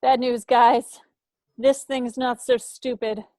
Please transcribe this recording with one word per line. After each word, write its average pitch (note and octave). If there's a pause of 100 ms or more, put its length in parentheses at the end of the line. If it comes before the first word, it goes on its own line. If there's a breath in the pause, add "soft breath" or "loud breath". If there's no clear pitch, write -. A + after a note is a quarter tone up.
Bad C4
news, A#3+
guys. A#3+ (580)
This C4+
thing's B3
not B3+
so B3
stupid. A3+ (160)